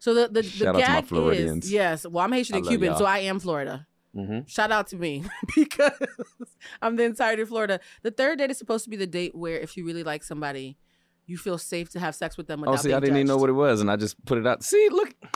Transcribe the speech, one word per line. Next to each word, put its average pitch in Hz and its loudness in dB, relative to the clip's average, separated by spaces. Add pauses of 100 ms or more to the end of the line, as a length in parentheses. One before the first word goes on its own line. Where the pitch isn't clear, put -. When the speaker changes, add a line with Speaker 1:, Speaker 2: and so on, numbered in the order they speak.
Speaker 1:
So 233 2
the, 240 6
the, 220 2
the - -
Speaker 2:
Shout 196 0
out - 2
to - 4
my 254 4
Speaker 1:
gag 294 2
Speaker 2:
Floridians. 160 2
Speaker 1:
is, 196 -4
yes. 175 0
Well, 175 0
I'm 226 0
Haitian 247 0
Speaker 2:
I - 2
Speaker 1:
and 180 -2
Speaker 2:
love - 0
Speaker 1:
Cuban, 185 2
Speaker 2:
y'all. - 0
Speaker 1:
so 202 4
I 196 2
am 190 -2
Florida. 147 -4 (300)
Speaker 2:
Mm-hmm. 107 -6
Speaker 1:
Shout 220 0
out 214 0
to 196 -14
me 156 -4 (160)
<laughs> - -4
because 294 4 (880)
I'm 233 0
the 233 4
entirety 220 0
of 220 -4
Florida. 214 0 (240)
The 233 -2
third 269 0
date 269 0
is 262 -6
supposed 220 -4
to 226 -16
be 214 -8
the 196 -4
date 175 -6
where 170 -6
if 156 -12
you 175 -8
really 170 -8
like 151 -6
somebody, 139 -8 (500)
you 175 -12
feel 180 -4
safe 170 -8
to 175 -10
have 160 -4
sex - -8
with 165 -14
them 151 -8
Speaker 2:
Oh, 135 2
Speaker 1:
without 131 0
Speaker 2:
see, 147 0
Speaker 1:
being 135 2
Speaker 2:
I 139 2
didn't 139 4
even 139 4
know 135 4
Speaker 1:
judged. 135 4
Speaker 2:
what 131 6
it - 2
was, 135 4
and 101 4
I 104 4
just 104 -4
put 123 0
it 113 0
out. - 0
See, 415 6
look. 370 0 (220)